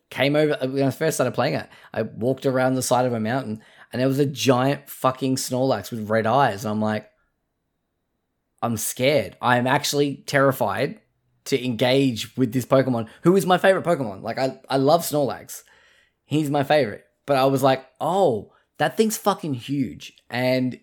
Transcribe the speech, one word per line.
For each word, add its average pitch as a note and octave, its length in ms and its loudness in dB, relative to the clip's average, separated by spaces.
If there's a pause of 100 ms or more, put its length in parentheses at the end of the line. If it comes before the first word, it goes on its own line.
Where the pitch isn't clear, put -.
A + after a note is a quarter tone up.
came C#3 260 0
over, D3+ 220 2 (100)
when C3+ 160 -2
I C3+ 80 2
first D#3 260 -2
started B2+ 160 0
playing C#3 220 -2
it, G#2+ 120 -6 (260)
I A2+ 100 -4
walked B2 420 -4
around C3 300 2
the C3 60 -2
side B2+ 240 2
of B2 80 -2
a A2+ 60 -2
mountain, A2 420 -4 (300)
and A#2 80 -6
there C3 80 0
was C3+ 120 0
a D3 60 4
giant C3+ 640 0
fucking C3 480 -2
Snorlax B2+ 540 -2
with G#2+ 180 -8
red A2 180 2
eyes, A2+ 380 2
and G#2+ 60 -2
I'm G#2+ 100 -2
like, G#2+ 280 -2 (1500)
"I'm A#2 160 -2
scared. B2 640 0
I B2 160 4
am B2 100 0
actually C#3+ 500 0 (100)
terrified C3+ 720 0 (460)
to B2 180 -2
engage B2+ 720 0
with B2 160 0
this B2+ 120 -2
Pokemon, B2 420 2 (160)
who F3 120 6
is G3 100 2
my F3+ 120 2
favorite F3+ 280 2
Pokemon." B2+ 360 -2
Like, A2 160 -6
I, C3 220 -4 (100)
I C3 80 0
love D3 240 4
Snorlax. C3+ 640 -4 (640)
He's D3 240 -2
my C#3+ 140 0
favorite. C3+ 420 0 (200)
But C#3+ 120 0
I C3 80 4
was C3+ 180 2
like, C3+ 220 2 (140)
"Oh, D3+ 540 0 (240)
that D#3 200 -2
thing's A3 200 2
fucking F#3+ 380 -2
huge, B2 580 -6 (160)
and B2+ 540 0